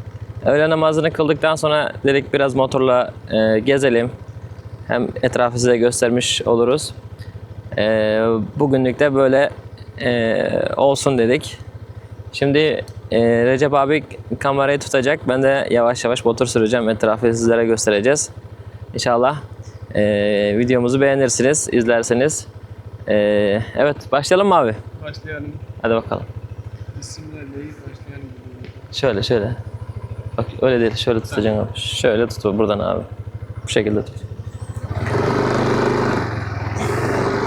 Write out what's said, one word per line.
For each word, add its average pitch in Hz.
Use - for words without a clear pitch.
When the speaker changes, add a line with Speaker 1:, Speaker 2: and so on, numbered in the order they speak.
Speaker 1:
Öğle 151
namazını 156
kıldıktan 156
sonra 151
dedik 139
biraz 139
motorla, 131
e, 110
gezelim. 123
Hem 123
etrafı 123
size 123
göstermiş 120
oluruz. 120
E, 98
bugünlük 131
de 143
böyle, 135
e, 117
olsun 139
dedik. 123
Şimdi, 139
e, 117
Recep 131
abi 143
kamerayı 139
tutacak. 139
Ben 131
de 135
yavaş 120
yavaş 120
motor 117
süreceğim. 117
Etrafı 110
sizlere 117
göstereceğiz. 113
İnşallah, 127
e, 104
videomuzu 123
beğenirsiniz, 139
izlersiniz. 120
E, 104
evet, 143
başlayalım 180
mı 190
abi? 120
Speaker 2:
Başlayalım. 147
Speaker 1:
Hadi 117
bakalım. 107
Speaker 2:
Bismillahirrahmanirrahim. 151
Başlayalım. 139
Speaker 1:
Şöyle, 110
şöyle. 117
Bak 117
öyle 127
değil, 113
şöyle 117
tutacaksın 107
abi. -
Şöyle 117
tut 104
buradan 104
abi. 92
Bu -
şekilde 104
tut. -